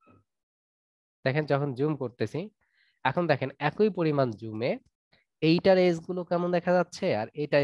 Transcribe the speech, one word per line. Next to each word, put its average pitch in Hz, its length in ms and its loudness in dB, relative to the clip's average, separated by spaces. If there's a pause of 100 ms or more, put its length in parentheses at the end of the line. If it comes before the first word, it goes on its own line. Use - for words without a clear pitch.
(1300)
দেখেন 139 260 -2
যখন 143 260 0
zoom 151 140 0 (100)
করতেছি, 120 380 -6 (680)
এখন 151 260 -2
দেখেন 135 180 -2 (180)
একই 208 300 0
পরিমাণ 147 300 2 (140)
জুমে 113 300 -4 (680)
এইটার 175 360 4 (100)
এজ 170 100 2 (100)
গুলো 180 220 -6
কেমন 175 280 -2
দেখা 175 200 -2
যাচ্ছে - 280 -2 (160)
আর 117 60 -6 (140)
এইটার 147 220 2